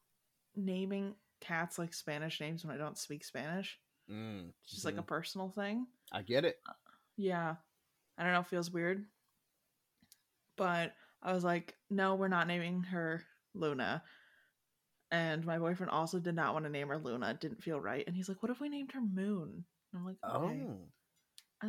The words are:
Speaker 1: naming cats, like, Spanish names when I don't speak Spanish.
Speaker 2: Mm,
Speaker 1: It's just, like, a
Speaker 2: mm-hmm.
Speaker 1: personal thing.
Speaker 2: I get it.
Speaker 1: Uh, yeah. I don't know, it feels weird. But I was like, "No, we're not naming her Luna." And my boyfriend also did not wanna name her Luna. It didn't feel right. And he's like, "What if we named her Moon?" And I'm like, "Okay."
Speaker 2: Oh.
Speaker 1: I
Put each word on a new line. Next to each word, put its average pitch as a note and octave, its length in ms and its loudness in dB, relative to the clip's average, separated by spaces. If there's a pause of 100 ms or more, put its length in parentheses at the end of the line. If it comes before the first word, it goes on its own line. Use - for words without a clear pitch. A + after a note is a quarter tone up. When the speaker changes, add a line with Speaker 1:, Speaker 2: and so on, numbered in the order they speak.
(560)
Speaker 1:
naming G3 600 0 (240)
cats, E3+ 400 -2
like, E3 140 -4
Spanish D#3 480 -4
names E3 240 -4
when D3+ 100 -6
I - 20 -4
don't D3+ 200 -6
speak D3 260 -8
Spanish. F3 560 -4 (300)
Speaker 2:
Mm, G#2 440 -6 (100)
Speaker 1:
It's - 100 -16
just, G2 120 -6
like, E3 120 0
a - 0 -
Speaker 2:
mm-hmm. E3+ 100 -4
Speaker 1:
personal F#3 420 -4
thing. G#3 380 -2 (240)
Speaker 2:
I G#2 120 -2
get B2+ 220 4
it. - 220 0
Speaker 1:
Uh, - 60 -12 (420)
yeah. F3 400 0 (640)
I E3+ 60 -2
don't F3+ 100 4
know, F3 80 6
it F3+ 60 -4
feels F3 220 0
weird. F3+ 400 0 (1500)
But F3 380 2 (280)
I F#3 100 2
was F3+ 100 4
like, F3 340 2 (120)
"No, F#3+ 260 4
we're F#3+ 120 4
not F3 200 6
naming F3 360 2
her E3 420 0 (280)
Luna." C#3+ 500 2 (1080)
And E3 360 2
my E3 140 2
boyfriend F3 300 2
also E3 300 2
did E3+ 160 2
not C#3 180 4
wanna D#3 160 0
name C#3+ 200 0
her D3 80 0
Luna. A#2+ 340 0
It D3 100 -4
didn't - 220 -6
feel D#3 160 0
right. A2+ 260 -2
And F3 100 -2
he's F#3 140 -2
like, F#3+ 140 -6
"What A3+ 80 0
if B3+ 80 -4
we D4 100 -2
named C#4 220 -4
her C4+ 100 -4
Moon?" F#3+ 640 0 (260)
And F3+ 80 -6
I'm F3 60 -4
like, F#3+ 180 -6
"Okay." A3 400 0
Speaker 2:
Oh. G#2 280 -8 (720)
Speaker 1:
I G#3+ 80 -4